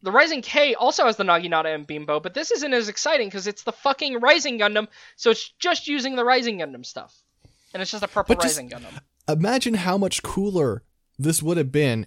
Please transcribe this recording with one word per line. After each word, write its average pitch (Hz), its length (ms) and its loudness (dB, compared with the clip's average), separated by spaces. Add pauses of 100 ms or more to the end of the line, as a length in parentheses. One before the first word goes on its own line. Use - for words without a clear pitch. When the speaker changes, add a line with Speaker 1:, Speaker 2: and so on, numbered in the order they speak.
Speaker 1:
the 190 80 -6
Rising 285 320 2
K 294 320 2
also 269 320 2
has 220 100 2
the 202 60 0
Naginata 170 500 2
and 151 140 -8
Beambo, 151 340 -4
but 180 140 -10
this 311 160 -4
isn't 294 200 -2
as 240 160 0
exciting 240 440 -2
'cause 196 160 -8
it's 202 160 -10
the 214 80 -6
fucking 269 480 -2
Rising 262 400 4
Gundam, 214 300 0 (260)
so - 160 2
it's - 260 0
just 349 300 -2
using 269 280 -4
the 240 80 0
Rising 240 360 2
Gundam 135 260 -10
stuff. - 300 -14 (580)
And 185 80 -8
it's 185 100 -6
just 208 120 -6
a 202 40 -4
purple 196 280 0
Speaker 2:
But 170 80 -2
just 160 140 0
Speaker 1:
Rising 127 120 -10
Gundam. 123 300 -16 (280)
Speaker 2:
imagine 220 460 0
how 185 240 0
much 190 260 -2
cooler 170 600 0 (360)
this 156 240 0
would 170 140 0
have 139 140 0
been 131 360 2